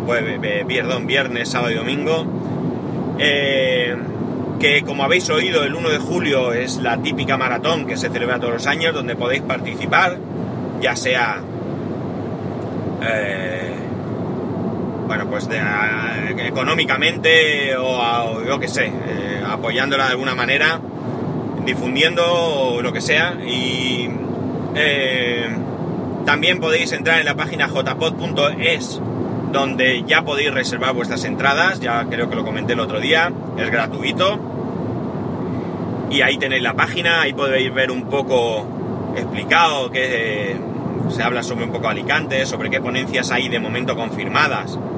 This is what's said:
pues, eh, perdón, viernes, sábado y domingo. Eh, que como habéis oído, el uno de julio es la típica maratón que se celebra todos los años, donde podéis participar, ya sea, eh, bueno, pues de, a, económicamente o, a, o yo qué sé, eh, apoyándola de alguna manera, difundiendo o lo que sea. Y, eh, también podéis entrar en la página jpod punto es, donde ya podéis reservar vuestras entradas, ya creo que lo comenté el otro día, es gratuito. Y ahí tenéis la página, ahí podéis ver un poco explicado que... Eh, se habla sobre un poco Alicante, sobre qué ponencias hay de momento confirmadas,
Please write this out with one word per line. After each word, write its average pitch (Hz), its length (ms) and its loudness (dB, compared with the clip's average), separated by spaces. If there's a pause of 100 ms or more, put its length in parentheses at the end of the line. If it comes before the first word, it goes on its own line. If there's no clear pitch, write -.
pues, 117 200 2
eh, 104 420 -2
perdón, 123 400 0
viernes, 123 420 0
sábado 120 220 0
y 113 40 0
domingo. 143 500 0 (920)
Eh, 135 760 2 (640)
que 143 240 4
como 143 200 -2
habéis 180 260 2
oído, 160 340 4
el 139 120 0
uno 165 140 0
de 151 80 2
julio 139 560 2
es 127 240 -2
la 120 240 0
típica 139 360 0
maratón 131 480 0
que 113 100 -4
se 113 140 -2
celebra 120 300 0
todos 120 140 0
los 117 140 -2
años, 160 260 2
donde 120 220 -2
podéis 123 260 0
participar, 165 760 0 (640)
ya 120 160 0
sea, 120 400 0 (1600)
eh, 95 760 -2 (1300)
bueno, 104 220 -2
pues 104 180 -4
de, 110 120 -2
a, 107 800 0
económicamente 143 1400 4
o, 127 240 2
a, 117 240 2
o 113 180 -2
yo 131 160 0
qué 127 80 -2
sé, 120 180 0
eh, - 600 -4
apoyándola 127 580 2
de 131 60 4
alguna 127 240 0
manera, 143 440 2 (840)
difundiendo 139 600 2
o 147 560 2
lo 120 120 0
que - 80 -2
sea. 160 440 2
Y, 127 640 0 (680)
eh, 131 720 2 (800)
también 151 340 4
podéis 160 340 2
entrar 160 260 2
en 147 60 2
la 143 100 2
página 147 320 0
jpod 135 460 0
punto 147 360 0
es, - 500 0 (520)
donde 127 560 2
ya 156 160 4
podéis 143 300 0
reservar 127 400 0
vuestras 123 320 -2
entradas, 139 540 2
ya 120 300 0
creo 117 200 -2
que 117 60 -2
lo 113 100 -2
comenté 107 280 -2
el 117 60 2
otro 101 200 -2
día, 160 320 4 (260)
es 113 120 0
gratuito. 143 720 0 (1700)
Y 139 120 2
ahí 131 160 4
tenéis 131 260 0
la 117 100 0
página, 165 480 2
ahí 139 120 2
podéis 131 400 2
ver 131 180 2
un 127 140 -4
poco 120 600 2 (500)
explicado 147 760 2
que... 113 600 0
Eh, 92 60 -2 (520)
se - 140 0
habla 120 200 0
sobre 117 220 -4
un 113 60 -4
poco 117 160 -2
Alicante, 135 580 0
sobre 110 240 -4
qué 131 120 0
ponencias 127 500 0
hay 127 180 0
de 117 100 0
momento 120 360 -2
confirmadas, 113 840 0 (200)